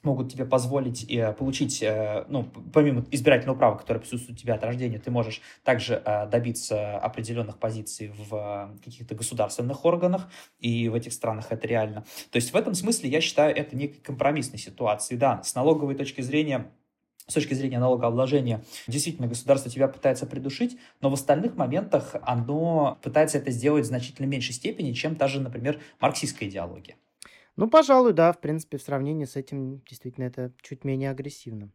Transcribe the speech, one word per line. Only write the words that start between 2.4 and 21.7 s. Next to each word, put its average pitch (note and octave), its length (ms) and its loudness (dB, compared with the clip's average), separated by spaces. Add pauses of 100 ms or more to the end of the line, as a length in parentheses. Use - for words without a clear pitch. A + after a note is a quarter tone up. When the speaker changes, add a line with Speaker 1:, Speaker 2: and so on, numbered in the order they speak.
Speaker 1:
п-, - 160 -16 (100)
помимо C#3+ 400 6
избирательного C3 460 4
права, A2 200 6
которое A2+ 220 -2
присутствует A#2+ 400 -10
у - 20 -20
тебя A#2+ 120 -2
от G#2+ 100 -4
рождения, A#2+ 340 -4
ты B2+ 140 -8
можешь A#2 300 -2 (240)
также, A#2+ 400 2
э, G#2 240 0
добиться A2 720 0
определенных A2+ 580 -6
позиций A2 600 -6
в, G#2 160 -12
э, G2+ 480 -6
каких-то A#2 320 -14
государственных A2+ 720 -4
органах, F3+ 460 2 (280)
и A#2 300 0
в A2 60 0
этих A#2+ 180 -2
странах A2 380 -4
это A2+ 180 -6
реально. G#2+ 380 -2 (260)
То - 60 0
есть - 160 -2
в - 20 2
этом G3+ 200 2
смысле G3 340 -2
я D3 100 2
считаю D3+ 340 4
это C#3 220 -4
некой C#3+ 240 -6
компромиссной C#3 580 -2
ситуацией. A#2 600 -2
Да, B2 240 4
с - 100 -6
налоговой C#3+ 420 2
точки C3+ 260 -6
зрения, C3+ 500 -2 (560)
с - 60 -8
точки D3 200 0
зрения B2+ 260 -2
налогообложения, B2 840 2 (240)
действительно C3+ 400 -2
государство C3 420 2
тебя C3 200 0
пытается C3+ 360 0
придушить, C#3 520 -6 (240)
но C3+ 80 2
в C3+ 40 2
остальных D3+ 440 2
моментах C#3+ 640 0